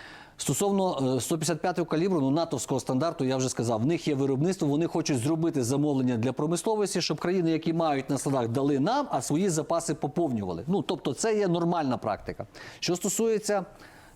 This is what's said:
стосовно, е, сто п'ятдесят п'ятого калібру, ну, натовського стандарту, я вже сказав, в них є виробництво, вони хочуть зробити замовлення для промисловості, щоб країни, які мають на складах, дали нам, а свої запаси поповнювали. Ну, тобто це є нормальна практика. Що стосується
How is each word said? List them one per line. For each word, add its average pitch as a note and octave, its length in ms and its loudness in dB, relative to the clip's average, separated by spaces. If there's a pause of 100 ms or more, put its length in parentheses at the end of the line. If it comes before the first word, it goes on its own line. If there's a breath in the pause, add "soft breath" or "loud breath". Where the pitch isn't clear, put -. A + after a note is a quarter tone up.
(380 loud breath)
стосовно, E3 800 2
е, A#2+ 40 -2
сто F3 160 -2
п'ятдесят D#3 240 -2
п'ятого F3 240 0
калібру, E3+ 360 2
ну, C3+ 100 4
натовського C#3+ 480 0
стандарту, C#3 460 0
я C3 120 2
вже C3 120 0
сказав, A2+ 320 0
в A#2+ 40 2
них D#3+ 220 0
є D3+ 80 2
виробництво, C#3 520 2
вони D3+ 200 2
хочуть D#3+ 320 0
зробити D#3 440 0
замовлення C3 540 2
для B2 160 0
промисловості, F#3 680 0
щоб D#3 180 -2
країни, F3+ 320 2
які D#3+ 220 0
мають D3+ 360 0
на C#3 80 0
складах, C3 300 0
дали C3+ 320 2
нам, B3+ 320 2
а C#3+ 100 -2
свої F3 280 0
запаси D#3+ 440 -2
поповнювали. A#2+ 720 -2
Ну, F3+ 140 2
тобто D3+ 320 -2
це A3+ 240 0
є G3+ 100 2
нормальна E3+ 500 0
практика. G2+ 500 -6 (320 loud breath)
Що F3 160 0
стосується G#3 720 0 (500 loud breath)